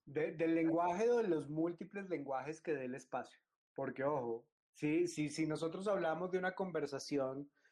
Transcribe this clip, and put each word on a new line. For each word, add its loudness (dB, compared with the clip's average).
De, 0
del 2
lenguaje 4
o 6
de 2
los 2
múltiples -4
lenguajes -4
que -2
dé -4
el -4
espacio, -6
porque -4
ojo, 0
si, 2
si, -2
si -2
nosotros -2
hablamos 0
de 2
una 0
conversación -2